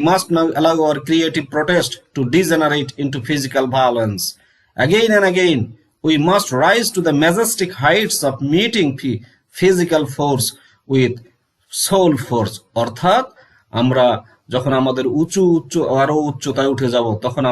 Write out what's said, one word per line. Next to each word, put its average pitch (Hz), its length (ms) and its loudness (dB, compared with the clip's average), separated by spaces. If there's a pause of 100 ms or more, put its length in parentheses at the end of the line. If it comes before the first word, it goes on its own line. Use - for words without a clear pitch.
(100)
must 185 200 0
now 165 160 2 (120)
allow 165 180 2 (100)
our 147 120 0 (100)
creative 160 380 0 (100)
protest 160 340 0 (240)
to 139 60 -6 (160)
degenerate 156 540 0 (120)
into 139 160 -4 (100)
physical 135 380 -2 (120)
violence। 113 440 0 (640)
Again 214 300 2
and 202 160 4
again, 175 280 2 (480)
we 156 60 4 (160)
must 196 180 2 (160)
rise 214 280 2
to 185 140 -2
the 151 80 2 (100)
majestic 190 460 0 (160)
heights 190 320 2 (100)
of - 120 -6 (140)
meeting 208 340 0 (100)
phy-, 120 220 -4 (400)
physical 170 440 2 (120)
force 139 320 -2 (400)
with 131 260 2 (580)
soul 185 400 2 (160)
force। 117 260 -2 (280)
অর্থাৎ 180 420 0 (560)
আমরা 127 260 2 (480)
যখন 127 180 -2
আমাদের 131 340 0 (140)
উঁচু, 170 220 0 (140)
উচ্চ, - 180 -6 (280)
আরো 151 140 0 (140)
উচ্চতায় 139 440 -2
উঠে 127 200 -2
যাব, 117 120 0 (180)
তখন 123 260 -4